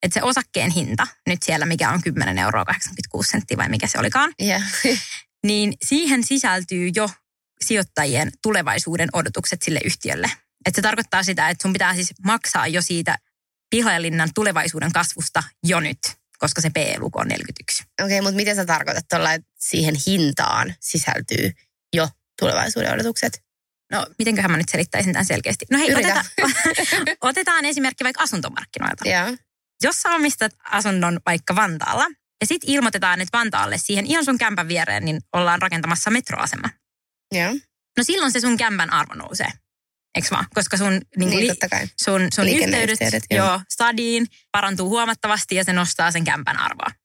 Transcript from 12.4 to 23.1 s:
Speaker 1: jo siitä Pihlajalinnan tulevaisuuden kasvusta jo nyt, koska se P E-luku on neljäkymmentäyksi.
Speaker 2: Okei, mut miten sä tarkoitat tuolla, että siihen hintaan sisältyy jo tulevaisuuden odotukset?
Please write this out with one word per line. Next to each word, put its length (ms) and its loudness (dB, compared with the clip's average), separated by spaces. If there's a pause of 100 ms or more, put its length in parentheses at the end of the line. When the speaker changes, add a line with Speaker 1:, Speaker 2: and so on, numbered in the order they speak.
Speaker 1:
jo 140 0
siitä 360 0 (520)
Pihlajalinnan 680 2
tulevaisuuden 560 0
kasvusta 520 -2 (200)
jo 160 2
nyt, 180 -4 (400)
koska 240 -2
se 80 2
P 80 -4
E-luku 420 -2
on 80 -2
neljäkymmentäyksi. 560 -6 (200)
Speaker 2:
Okei, 180 0
mut 140 0
miten 200 2
sä 100 -2
tarkoitat 440 -2
tuolla, 240 2
että 140 -6 (120)
siihen 360 0 (120)
hintaan 720 0
sisältyy 720 -2 (440)
jo 140 2 (300)
tulevaisuuden 540 0
odotukset? 500 -2 (480)